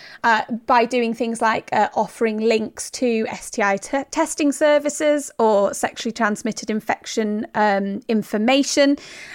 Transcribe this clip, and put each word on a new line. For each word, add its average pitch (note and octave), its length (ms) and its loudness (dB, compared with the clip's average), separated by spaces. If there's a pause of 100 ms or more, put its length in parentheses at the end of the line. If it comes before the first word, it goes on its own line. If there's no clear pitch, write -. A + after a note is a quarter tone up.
(240)
uh, A3+ 180 4 (240)
by A#3+ 200 4
doing A#3 280 0
things A3+ 260 -4
like, - 320 0
uh, G#3 220 2
offering A3 460 -2
links A3 500 0
to A3+ 400 0
S - 220 -12
T - 100 -4
I G3 160 2
t-, C#4 320 -4
testing D4+ 420 0
services D4 840 2
or G#3 380 4
sexually - 380 -6
transmitted G#3+ 580 -4
infection, G#3+ 840 -4
um, G3 540 0
information. C4+ 880 2 (380)